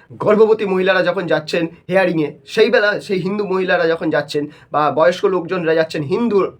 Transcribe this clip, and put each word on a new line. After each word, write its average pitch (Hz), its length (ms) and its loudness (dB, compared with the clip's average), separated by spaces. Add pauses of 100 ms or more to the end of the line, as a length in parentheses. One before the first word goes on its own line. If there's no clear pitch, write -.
(120)
গর্ভবতী 214 540 2
মহিলারা 185 380 2
যখন 175 240 -2
যাচ্ছেন 160 400 -2 (220)
হিয়ারিংয়ে, 175 560 0
সেই 220 240 2
বেলা 208 320 2
সেই 190 180 -4
হিন্দু 202 260 -4
মহিলারা 185 420 0
যখন 165 220 -2
যাচ্ছেন 147 380 -2 (240)
বা 147 200 0
বয়স্ক 165 340 0
লোকজনরা 170 500 0
যাচ্ছেন 160 280 -2
হিন্দু 196 560 0